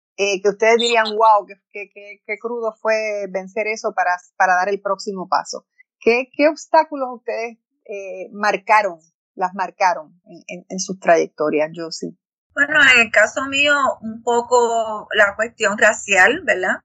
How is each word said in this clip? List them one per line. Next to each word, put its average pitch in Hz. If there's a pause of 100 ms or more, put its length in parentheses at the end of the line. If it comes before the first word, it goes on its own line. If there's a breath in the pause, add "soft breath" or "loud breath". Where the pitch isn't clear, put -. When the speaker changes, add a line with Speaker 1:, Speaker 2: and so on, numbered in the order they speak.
(160)
Speaker 1:
Eh, 196
que 202
ustedes 220
dirían, 233 (120)
"Wow, 214
qué, 196 (160)
qué, 202
qué, 202
qué 208
crudo 226
fue 220
vencer 190
eso 220
para, 180 (220)
para 185
dar 185
el 196
próximo 196
paso". - (340 soft breath)
¿Qué, 240
qué 294
obstáculos 302
ustedes, 226 (260)
eh, 190
marcaron, 202 (340)
las 185
marcaron 175
en, 170
en, 180
en 190
sus 185
trayectorias, 156
Josie? 165 (380)
Speaker 2:
Bueno, 294 (140)
en 233
el 220
caso 226
mío, 285 (260)
un 226
poco 233
la 202
cuestión 214
racial, 214
¿verdad? 190